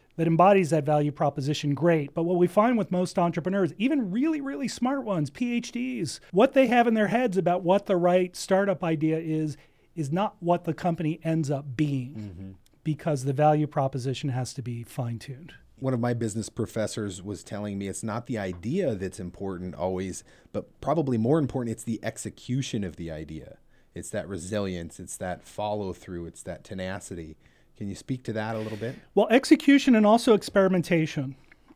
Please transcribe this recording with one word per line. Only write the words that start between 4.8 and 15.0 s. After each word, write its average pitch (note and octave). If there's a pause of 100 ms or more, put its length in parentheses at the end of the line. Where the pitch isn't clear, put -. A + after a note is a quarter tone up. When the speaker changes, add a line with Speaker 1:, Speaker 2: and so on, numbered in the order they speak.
Speaker 1:
ones, E3+
P A#3+
H A#3+
Ds, A#3+ (120)
what F#3+
they C4
have A#3+
in A#3
their G#3+
heads A3
about F3+
what F#3+
the G3
right F3+
startup G3
idea D#3+
is, D#3 (400)
is C#3+
not G3
what E3+
the E3
company E3
ends D#3+
up C#3
being, C3+
Speaker 2:
Mm-hmm. F#2+ (320)
Speaker 1:
because D3
the C#3
value D3+
proposition C3+
has B2
to C3+
be A#2
fine-tuned. B2 (240)